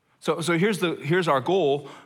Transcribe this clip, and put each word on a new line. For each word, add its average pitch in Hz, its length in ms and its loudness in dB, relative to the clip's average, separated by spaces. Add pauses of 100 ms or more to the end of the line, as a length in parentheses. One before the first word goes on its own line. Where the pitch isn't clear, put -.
(180)
So, 165 220 -2
so 170 180 0
here's 190 220 2
the, 170 160 -2
here's 170 320 0
our 139 120 4
goal 143 480 0 (180)